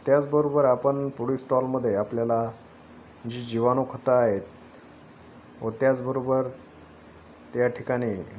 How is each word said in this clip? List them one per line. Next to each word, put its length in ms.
त्याचबरोबर 600
आपण 440
पुढील 280
स्टॉलमध्ये 580
आपल्याला 460
जी 180
जीवाणू 440
खतं 260
आहेत 1500
व 100
त्याचबरोबर 760
त्या 160
ठिकाणी 440